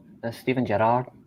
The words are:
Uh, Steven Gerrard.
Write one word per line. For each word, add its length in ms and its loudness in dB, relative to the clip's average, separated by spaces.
Uh, 80 -8
Steven 360 -2
Gerrard. 400 2